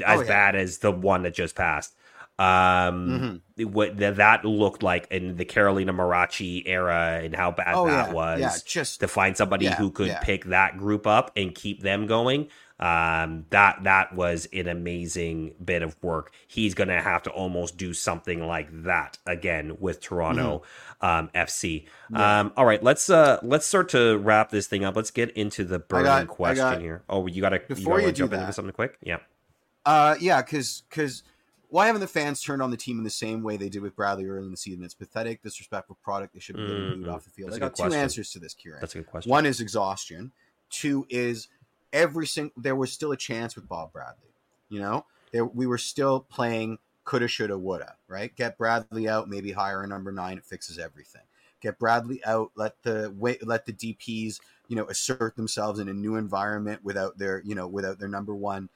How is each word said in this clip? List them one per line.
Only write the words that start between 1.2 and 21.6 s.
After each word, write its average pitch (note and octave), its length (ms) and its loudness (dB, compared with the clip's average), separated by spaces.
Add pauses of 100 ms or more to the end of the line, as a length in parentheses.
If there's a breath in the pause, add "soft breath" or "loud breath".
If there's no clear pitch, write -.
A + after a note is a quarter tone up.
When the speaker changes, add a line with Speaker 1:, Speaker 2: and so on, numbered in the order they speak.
Speaker 1:
that F2 100 -2
just E2+ 200 -4
passed. D#2+ 420 -2 (460 loud breath)
Um, F#2 1000 4 (180)
Speaker 2:
Mm-hmm. A2 120 -2
Speaker 1:
what G#2 280 0
th-, G2+ 160 2
that G#2+ 280 6
looked G#2 380 2
like F2+ 300 2
in F2+ 260 -4
the F2+ 80 -2
Carolina G2 480 4
Marachi F2+ 720 0
era E2+ 580 0
and E2 120 -6
how F2 160 0
bad F2 240 -2
Speaker 2:
Oh, F#3 100 2
Speaker 1:
that E2+ 220 2
Speaker 2:
yeah. F#2 60 -6
Speaker 1:
was. E2 260 0
Speaker 2:
Yeah, A#2 160 -2 (100)
just - 360 -4
Speaker 1:
To G2 60 0
find F#2+ 300 2
somebody G2 280 2
Speaker 2:
yeah, F#2 100 2
Speaker 1:
who G2 160 0
could G2+ 160 0
Speaker 2:
yeah. F#2 140 -2
Speaker 1:
pick F#2+ 240 -2
that F#2 300 4
group G2+ 300 0
up A2+ 300 4
and F#2+ 180 -2
keep G2+ 300 -8
them G2+ 240 0
going, B2+ 400 2 (320 loud breath)
um, E2 720 0
that, G2 320 6
that F#2+ 320 4
was F2 380 -2
an F2+ 140 -4
amazing E2+ 880 -6 (100)
bit F2 200 -2
of D#2+ 180 -6
work. E2 300 -4 (160 soft breath)
He's G#2+ 260 0
gonna F#2 260 0
have F2 240 0
to G2 60 -6
almost F2 480 -4
do F2+ 160 -6
something E2+ 540 -4
like D#2+ 220 -4 (160)
that E2+ 420 -2
again E2 520 -4
with F#2 220 -4
Toronto, D#2+ 640 -2 (400 loud breath)
Speaker 2:
Mm-hmm. - 20 0
Speaker 1:
um, E2 300 2
F F2 160 0
C. D#2 340 -4 (240 loud breath)